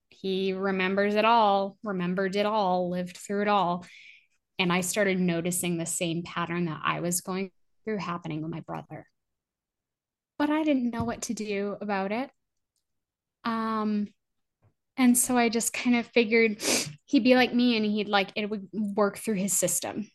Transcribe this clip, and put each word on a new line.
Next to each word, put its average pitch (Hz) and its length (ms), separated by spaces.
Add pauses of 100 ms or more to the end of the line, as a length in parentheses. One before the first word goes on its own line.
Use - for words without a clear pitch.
He 190 460
remembers 196 600
it 214 120
all, 202 560
remembered 185 520
it 202 120
all, 185 420
lived 180 300
through 202 240
it 208 60
all. 180 360 (720)
And 180 140
I 185 80
started 190 400
noticing 175 560
the 165 80
same 170 380
pattern 170 440
that 156 160
I 156 180
was 175 200
going 190 300 (340)
through 214 140
happening 170 420
with 160 100
my 165 100
brother. 156 460 (1300)
But 294 100
I 302 140
didn't 262 280
know 233 140
what 226 180
to - 120
do 202 480
about 196 300
it. 254 180 (1120)
Um, 220 640 (880)
and 247 220
so - 180
I 233 140
just 226 240
kind 240 220
of 233 100
figured 226 560 (420)
he'd 269 200
be 254 100
like 247 180
me 240 240
and 214 80
he'd, 208 240
like, 196 280
it 208 120
would 202 240
work 202 460
through 226 160
his 190 180
system. - 640